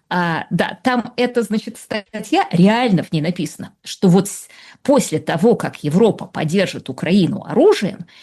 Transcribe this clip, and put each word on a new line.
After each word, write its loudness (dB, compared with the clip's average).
а, -2
да, -2
там -2
это, 0
значит, -6
статья, -4
реально 4
в -10
ней -2
написано, -6
что 0
вот 4
с-, -14
после 0
того, 2
как -8
Европа 0
поддержит -4
Украину 0
оружием, 2